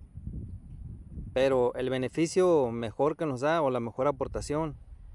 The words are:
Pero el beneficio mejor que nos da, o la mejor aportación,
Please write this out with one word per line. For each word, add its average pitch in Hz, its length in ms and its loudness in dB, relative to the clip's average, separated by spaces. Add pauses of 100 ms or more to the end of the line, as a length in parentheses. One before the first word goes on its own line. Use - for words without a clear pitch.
(1300)
Pero 127 440 4
el 127 160 -2
beneficio 151 800 4
mejor 120 460 0
que 165 80 -2
nos 131 160 -2
da, 160 200 2
o 139 80 2
la 127 100 0
mejor 117 280 -2
aportación, 143 680 -2 (400)